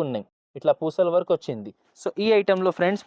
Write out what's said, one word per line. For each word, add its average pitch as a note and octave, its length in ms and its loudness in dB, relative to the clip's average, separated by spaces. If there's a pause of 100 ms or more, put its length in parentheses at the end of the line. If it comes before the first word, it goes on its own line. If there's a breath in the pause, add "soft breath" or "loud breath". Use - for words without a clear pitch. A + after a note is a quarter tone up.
ఉన్నాయి, A#2+ 200 -6 (340)
ఇట్లా D3 220 0
పూసల E3+ 360 0
వర్క్ F3+ 200 0
వచ్చింది. G#2+ 340 -10 (320)
So, - 60 -4 (160)
ఈ A3 40 2 (120)
ఐటెంలో F#3+ 380 2
ఫ్రెండ్స్ F#3 280 0